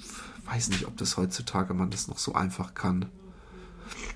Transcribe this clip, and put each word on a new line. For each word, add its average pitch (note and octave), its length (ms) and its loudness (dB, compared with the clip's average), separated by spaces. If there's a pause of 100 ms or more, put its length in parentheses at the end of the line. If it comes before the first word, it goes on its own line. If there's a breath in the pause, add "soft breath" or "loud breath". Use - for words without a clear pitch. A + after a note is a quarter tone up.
(440 loud breath)
weiß A#2 280 2
nicht, F#2 160 2
ob - 100 -8
das - 180 2
heutzutage F#2 580 2
man F#2 160 4
das - 200 -2
noch - 80 -6
so - 160 0
einfach F#2 400 2
kann. F#2 320 4 (1120 loud breath)